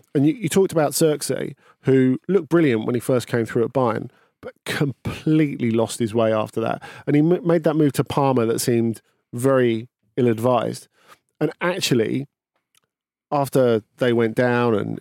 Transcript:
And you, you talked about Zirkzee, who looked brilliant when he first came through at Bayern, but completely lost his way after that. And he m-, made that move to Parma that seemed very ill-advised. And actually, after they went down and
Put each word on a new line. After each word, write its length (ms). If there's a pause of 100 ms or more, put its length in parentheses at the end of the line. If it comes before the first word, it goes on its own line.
(140)
And 140
you, 60
you 140
talked 240
about 200
Zirkzee, 640 (260)
who 460
looked 220
brilliant 360
when 80
he 80
first 260
came 200
through 180
at 80
Bayern, 380 (280)
but 140 (100)
completely 1080
lost 260
his 160
way 180
after 300
that. 220 (240)
And 80
he 60
m-, 240
made 180
that 120
move 180
to 100
Parma 420
that 160
seemed 400 (320)
very 560 (280)
ill-advised. 720 (520)
And 200
actually, 680 (1040)
after 500 (160)
they 160
went 220
down 400
and 260